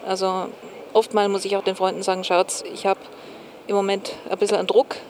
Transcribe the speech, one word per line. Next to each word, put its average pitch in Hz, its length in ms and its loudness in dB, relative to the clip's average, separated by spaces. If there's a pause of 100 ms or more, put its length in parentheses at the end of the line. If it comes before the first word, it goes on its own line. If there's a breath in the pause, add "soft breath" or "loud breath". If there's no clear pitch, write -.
Also 190 420 0 (440)
oftmals 208 380 4
muss 196 160 0
ich 196 100 0
auch 196 80 0
den 190 120 0
Freunden 190 280 0
sagen, 185 220 0
„Schaut's, - 380 2 (100)
ich - 120 -8
hab 196 120 4 (680 loud breath)
im 202 80 0
Moment 196 380 0 (160)
ein 196 80 -2
bisschen 202 200 2
an 185 100 0
Druck - 300 4 (120)